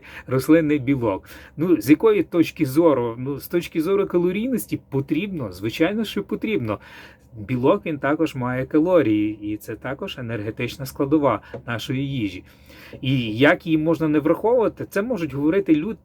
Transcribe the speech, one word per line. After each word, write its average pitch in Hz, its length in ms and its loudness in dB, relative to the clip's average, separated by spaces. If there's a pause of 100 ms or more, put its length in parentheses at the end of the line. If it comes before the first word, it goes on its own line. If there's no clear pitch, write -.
(280)
рослинний 147 520 4
білок. 117 500 -2 (280)
Ну, 165 240 2
з 123 80 2
якої 202 340 6
точки 160 420 0
зору? 131 520 4
Ну, 131 220 -6
з - 80 -14
точки 175 340 -2
зору 196 260 0
калорійності 190 720 -2 (100)
потрібно, 143 640 -4
звичайно, 160 520 -2
що 202 200 -6
потрібно. 165 560 -4 (580)
Білок, 127 480 0
він 156 140 -6
також 156 360 -2
має 127 300 -4
калорії, 110 760 2
і 104 160 -6
це 113 180 -12
також 139 420 -10
енергетична 117 680 -8
складова 139 560 0 (260)
нашої 131 420 -6
їжі. 101 340 -6 (580)
І 120 360 0
як 151 280 4
її 160 120 2
можна 156 300 0
не 151 120 2
враховувати, 175 680 0
це 196 120 -2
можуть 180 320 -4
говорити 160 420 2
люд-, 180 300 -2